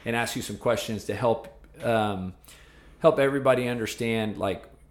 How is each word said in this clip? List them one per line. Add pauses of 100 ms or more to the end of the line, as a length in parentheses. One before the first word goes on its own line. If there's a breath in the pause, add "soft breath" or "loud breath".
and
ask
you
some
questions
to
help, (360)
um, (640 soft breath)
help
everybody
understand,
like, (280)